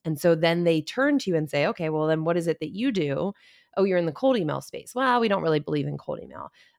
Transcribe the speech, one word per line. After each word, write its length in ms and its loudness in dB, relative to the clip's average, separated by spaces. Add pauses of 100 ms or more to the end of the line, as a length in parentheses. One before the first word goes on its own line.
And 160 -4
so 160 4
then 260 2
they 180 4
turn 380 0
to 120 -2
you 60 2
and 140 -2
say, 160 0
"Okay, 240 -4
well, 160 0
then 160 2
what 140 0
is 100 -2
it 140 -2
that 100 -6
you 220 -2
do?" 400 -2 (460)
"Oh, 60 4
you're 120 2
in 80 2
the 80 -2
cold 240 2
email 240 -2
space. 340 -14
Well, 260 2
we 80 2
don't 140 2
really 180 2
believe 260 -2
in 100 -4
cold 260 -10
email." 280 -16 (280)